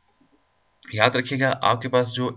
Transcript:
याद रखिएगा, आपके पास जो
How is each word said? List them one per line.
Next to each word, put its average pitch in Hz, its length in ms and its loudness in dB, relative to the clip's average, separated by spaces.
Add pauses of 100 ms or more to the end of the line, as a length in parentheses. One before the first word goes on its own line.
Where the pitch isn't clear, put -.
(880)
याद 107 300 2
रखिएगा, 131 320 0
आपके 120 380 0
पास 123 220 2
जो 120 280 -4